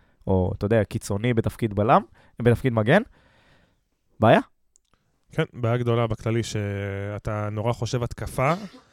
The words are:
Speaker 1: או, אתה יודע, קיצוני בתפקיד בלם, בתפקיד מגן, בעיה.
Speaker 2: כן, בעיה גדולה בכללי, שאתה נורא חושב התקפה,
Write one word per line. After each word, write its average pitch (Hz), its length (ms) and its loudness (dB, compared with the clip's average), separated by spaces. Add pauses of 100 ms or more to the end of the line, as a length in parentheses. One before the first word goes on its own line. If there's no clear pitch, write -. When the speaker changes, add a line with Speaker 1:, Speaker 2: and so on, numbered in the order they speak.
(260)
Speaker 1:
או, 92 320 2
אתה - 80 -2
יודע, 107 180 4
קיצוני 110 500 -2
בתפקיד 110 400 -2
בלם, 120 280 4 (400)
בתפקיד 120 300 4
מגן, 117 300 4 (1200)
בעיה. 123 200 6 (920)
Speaker 2:
כן, 156 100 -2 (100)
בעיה 120 240 -2
גדולה 117 300 0
בכללי, 113 360 -4
שאתה 101 1120 -6
נורא 107 200 -2
חושב 120 300 -4
התקפה, 131 500 -4 (400)